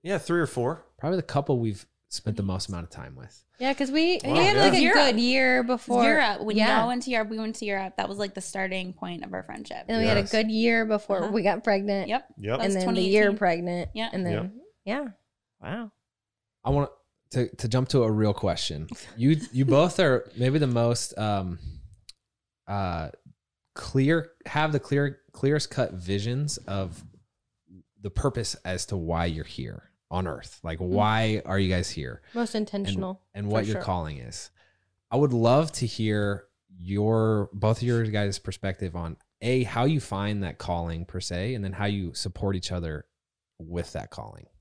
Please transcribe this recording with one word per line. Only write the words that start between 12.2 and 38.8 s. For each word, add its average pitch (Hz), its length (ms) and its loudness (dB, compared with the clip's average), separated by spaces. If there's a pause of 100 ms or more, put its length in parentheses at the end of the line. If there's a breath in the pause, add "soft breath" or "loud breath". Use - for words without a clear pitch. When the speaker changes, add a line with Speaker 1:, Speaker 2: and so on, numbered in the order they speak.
Speaker 1:
Yep. 107 220 -2
Speaker 4:
That 233 60 0
Speaker 3:
And 196 100 2
Speaker 4:
was 185 100 0
Speaker 3:
then 185 80 2
the 185 80 2
year 196 220 6
Speaker 4:
twenty 208 60 6
eighteen. 208 100 0
Speaker 3:
pregnant. 175 560 0
Speaker 4:
Yep. 226 180 -6
Speaker 3:
And 185 120 -2
then, 170 80 0
Speaker 1:
Yep. 185 180 -2 (340)
Speaker 3:
yeah. 262 220 -4 (520)
Wow. 214 320 -10 (720)
Speaker 2:
I - 60 -2
want 143 220 2 (400)
to, 123 240 0
to - 120 -6
jump 127 220 2
to 131 140 4
a 110 80 4
real 107 240 4
question. 82 520 -2 (300 loud breath)
You, 135 180 6 (160)
you 131 140 2
both 143 340 6
are 139 380 4
maybe 131 220 4
the 143 80 2
most, 120 500 2
um, 98 400 0 (1080 loud breath)
uh, 90 420 -4 (680)
clear, 151 560 0 (140)
have 156 260 0
the 143 80 0
clear, 143 400 -2 (140)
clearest 147 360 0
cut 120 240 -2
visions 101 640 -4 (100)
of 95 360 -6 (1000)
the 101 80 -6
purpose - 460 -2 (100)
as 90 220 -4
to 101 100 -4
why 82 280 0
you're 78 180 -2
here 53 460 -12 (200)
on 92 180 -2
earth. - 360 -10
Like, 82 160 -6
Speaker 3:
Mm. 90 80 -2
Speaker 2:
why 107 580 2
are 95 140 0
you 95 100 2
guys 90 200 0
here? 65 320 -8 (120)
Speaker 3:
Most 233 220 -2
Speaker 2:
And, 214 120 -2
Speaker 3:
intentional, 190 540 -4 (120)
Speaker 2:
and 104 140 -6
Speaker 3:
for 101 60 0
Speaker 2:
what 107 120 2
your 107 100 -2
Speaker 3:
sure. 95 60 -4
Speaker 2:
calling 80 380 -2
is. - 320 -14 (600)
I 120 60 0
would 143 160 4
love 123 400 4
to - 120 -2
hear 104 600 0 (340)
your, 107 760 2
both 107 240 2
of - 60 -4
your 117 220 2
guys' 104 340 -2
perspective 92 560 -6